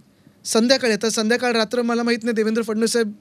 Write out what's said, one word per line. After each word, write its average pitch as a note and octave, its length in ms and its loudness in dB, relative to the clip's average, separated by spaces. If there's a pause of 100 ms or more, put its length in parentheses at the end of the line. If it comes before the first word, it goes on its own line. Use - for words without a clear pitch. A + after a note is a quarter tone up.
(460)
संध्याकाळी, B3 480 2
आता A3 160 -2
संध्याकाळ A#3+ 420 0
रात्र A3+ 300 0
मला A#3 220 0
माहीत A#3 200 0
नाही A#3 100 -2
देवेंद्र A3 280 0
फडणवीस A3 300 0
साहेब A3+ 300 0